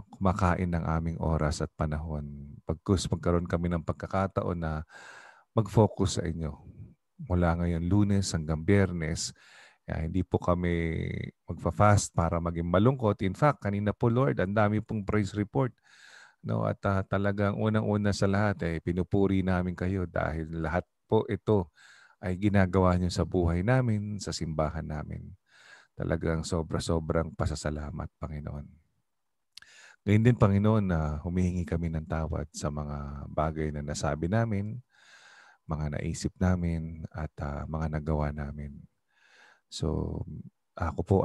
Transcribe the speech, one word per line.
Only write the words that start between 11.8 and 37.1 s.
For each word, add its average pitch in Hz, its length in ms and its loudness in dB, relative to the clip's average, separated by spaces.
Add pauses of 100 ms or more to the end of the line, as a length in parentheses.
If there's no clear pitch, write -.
para 85 240 2
maging 85 320 -2
malungkot. 107 560 4
In 95 80 0
fact, 147 320 2
kanina 101 240 0
po, - 160 0
Lord, 123 320 2
ang 95 160 0
dami 107 240 4
pong 107 240 -4
praise 101 320 0
report. 113 400 -2 (720)
No? 110 160 -2
At, 107 240 -2
ah, 98 160 2
talagang 101 560 0
unang-una 107 560 2
sa 98 160 0
lahat, 101 360 0
eh, 82 120 -2
pinupuri 95 640 2
namin 90 320 0
kayo 90 320 -2
dahil 82 560 -4
lahat 80 240 -2 (240)
po 110 160 4
ito 101 480 0 (480)
ay 92 160 -2
ginagawa 95 560 6
niyo 90 160 2
sa 90 160 0
buhay 87 400 2
namin, 107 560 0
sa 95 80 -8
simbahan 78 560 -4
namin. 82 400 -8 (680)
Talagang 82 480 -2
sobra-sobrang 80 920 -2
pasasalamat, 76 800 -4
Panginoon. 76 500 -10 (1300)
Ngayon 107 240 4
din, 120 120 6
Panginoon, 104 480 4
na 78 360 0
humihingi 90 480 -2
kami 85 240 -2
ng 80 160 -6
tawad 80 480 -4
sa 76 160 -4
mga 73 560 -8
bagay 78 400 -2
na 73 160 -6
nasabi 78 480 -2
namin, 110 480 -2 (880)
mga 76 320 -4
naisip - 400 -4
namin, 82 720 0